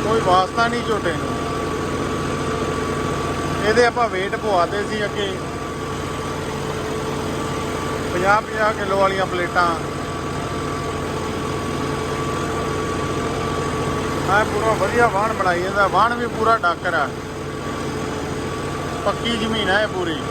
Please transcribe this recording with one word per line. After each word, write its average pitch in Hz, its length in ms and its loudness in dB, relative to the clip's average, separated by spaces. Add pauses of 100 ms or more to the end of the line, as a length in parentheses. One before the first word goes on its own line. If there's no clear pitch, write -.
ਕੋਈ 180 160 4
ਵਾਸਤਾ 185 480 4
ਨਹੀਂ 233 140 0
ਝੋਟੇ 202 300 0
ਨੂੰ। 139 220 0 (2250)
ਇਹਦੇ 240 180 6
ਆਪਾਂ 233 220 2
weight 196 280 -2
ਪਵਾਤੇ 202 540 2
ਸੀ 208 140 0
ਅੱਗੇ, 202 220 -2 (2750)
ਪੰਜਾਹ 190 280 4
ਪੰਜਾਹ 214 320 0
ਕਿਲੋ 196 240 -2
ਵਾਲੀਆਂ 190 300 2
ਪਲੇਟਾਂ। 175 420 0 (4000)
ਐਂ 214 120 4
ਪੂਰਾ 214 280 2
ਵਧੀਆ 202 340 4
ਵਾਹਣ 208 260 2
ਬਣਾਈ 180 300 2
ਜਾਂਦਾ। 196 240 2
ਵਾਹਣ 202 280 4
ਵੀ 240 120 -2
ਪੂਰਾ 220 300 4
ਡਾਕਰ 175 380 2
ਆ, 143 140 2 (2000)
ਪੱਕੀ 226 320 0
ਜ਼ਮੀਨ 214 340 0
ਆ 202 100 4
ਇਹ 214 80 2
ਪੂਰੀ। 165 320 -2 (100)